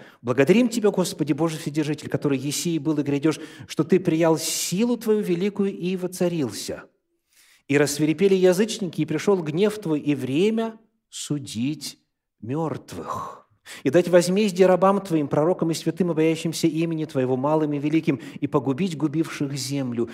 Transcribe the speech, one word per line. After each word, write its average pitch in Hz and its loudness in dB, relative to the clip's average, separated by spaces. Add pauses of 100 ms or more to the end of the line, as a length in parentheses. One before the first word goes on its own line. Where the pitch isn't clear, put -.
(240)
«Благодарим 147 4
Тебя, 214 0
Господи, 165 0
Боже 160 -2
Вседержитель, 147 -4
который 139 0
еси 147 -4
и 160 -2
был 147 -2
и 147 0
грядёшь, 143 0 (280)
что - -2
Ты 175 4
приял 160 2
силу 233 -2
Твою 214 2
великую 196 -2
и 185 -2
воцарился». 170 -4 (840)
И 139 2
рассвирепели 151 2
язычники, 185 2
и 151 0
пришёл 175 0
гнев 185 0
Твой, 156 -2
и 143 0
время 208 0 (300)
судить 143 -6 (400)
мёртвых». - -8 (360)
И 143 0
дать 175 4
возмездие 180 4
рабам 190 4
Твоим, 160 0
пророкам 165 0
и - -2
святым, 165 -2
боящимся 160 0
имени 160 -2
Твоего, 131 0
малым 151 0
и 147 -2
великим, 151 0 (200)
и 143 -2
погубить 139 -2
губивших 147 -4
землю. 123 -4